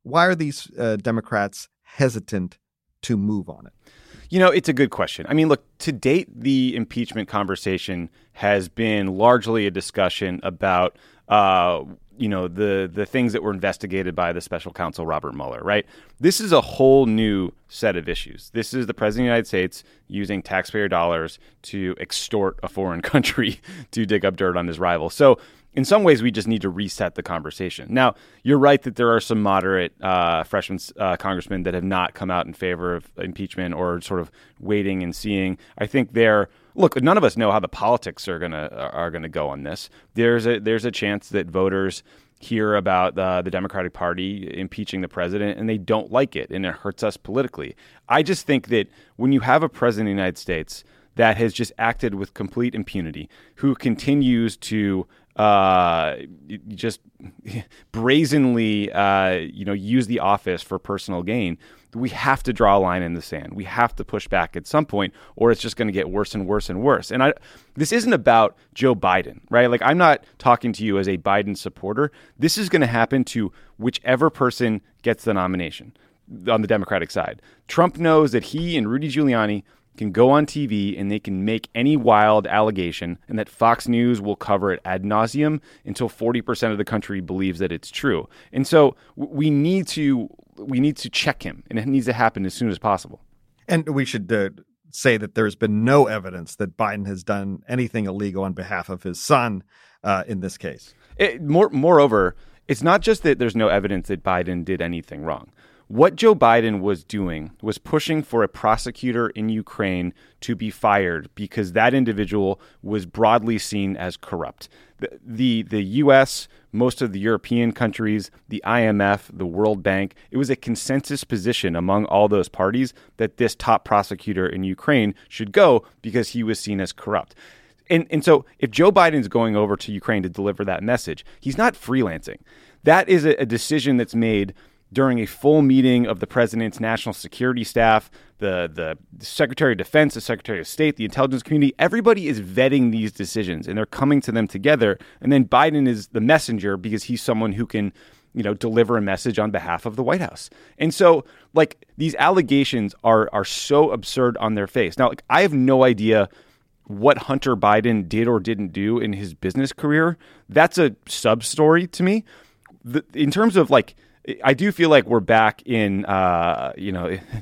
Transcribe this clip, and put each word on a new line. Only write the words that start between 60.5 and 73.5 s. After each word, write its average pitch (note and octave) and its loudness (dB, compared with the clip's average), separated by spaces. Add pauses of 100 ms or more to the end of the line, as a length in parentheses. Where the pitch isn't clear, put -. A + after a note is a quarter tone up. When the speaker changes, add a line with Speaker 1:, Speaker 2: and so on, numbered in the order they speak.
Speaker 2:
for F#2+ -8
personal F#2+ -8
gain, F#2+ -4 (360)
we A#2+ -6
have - -2
to B2+ -4
draw G2+ 4
a - 4
line F2+ 0
in E2+ -6
the E2 -8
sand. - -12
We G2 -10
have A#2 0
to B2 -10
push - -8
back F2 -2
at E2+ -10
some D3+ 0
point, G2 -4 (220)
or A#2 4
it's G#2+ 0
just A#2 -8
gonna A2 -2
get F2+ -4
worse G2 -4
and G2 -4
worse G#2 -2
and F#2+ -6
worse. C3+ 0
And B2+ 0
I, C#3+ 2 (420)
this D3 -2
isn't A#3 2
about A2+ 4 (180)
Joe C3 2
Biden, F#2 -2
right? A#2+ 6
Like, A#2+ 0
I'm C#3 4
not E3 6 (140)
talking B2 2
to G#2+ -6
you G2 0
as F#2+ 0
a F#2+ -2
Biden G2 -2
supporter. A2 -6 (260)
This D3+ 0
is G3+ -4
gonna D3+ 2
happen A#2 2
to G#2+ -4 (260)